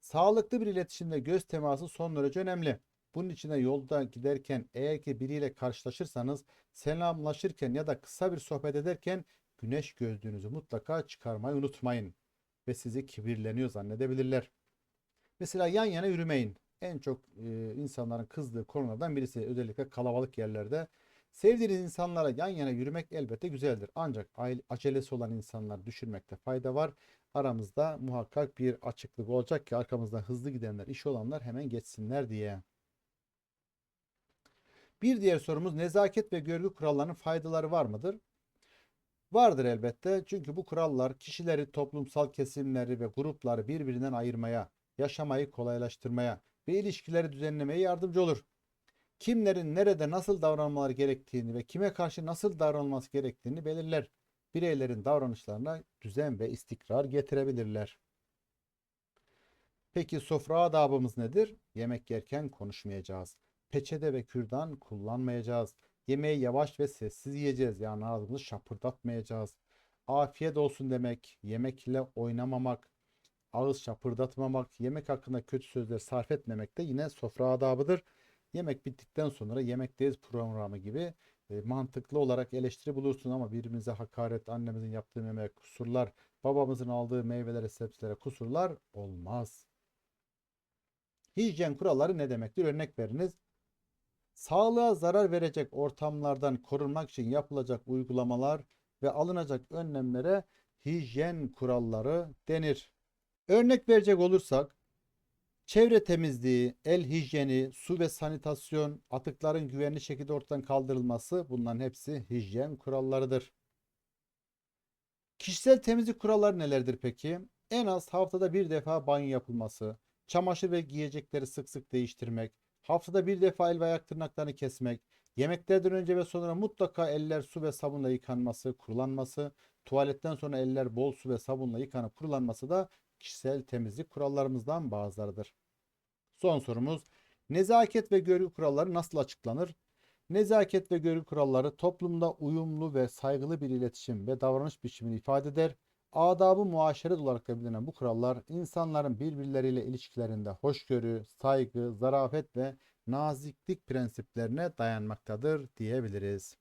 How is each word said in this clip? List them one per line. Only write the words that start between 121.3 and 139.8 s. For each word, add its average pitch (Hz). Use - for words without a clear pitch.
sık -
sık -
değiştirmek, 117
haftada 170
bir 190
defa 180
el 170
ve 170
ayak 165
tırnaklarını 151
kesmek, 123
yemeklerden 175
önce 180
ve 175
sonra 170
mutlaka 180
eller 151
su 160
ve 151
sabunla 139
yıkanması, 123
kurulanması, 135
tuvaletten 139
sonra 143
eller 131
bol 135
su 131
ve 120
sabunla 131
yıkanıp 127
kurulanması 131
da 185
kişisel 135
temizlik 120
kurallarımızdan 139
bazılarıdır. 104
Son 165
sorumuz, 127
nezaket 220
ve 196
görgü 180
kuralları 156
nasıl 165
açıklanır? 139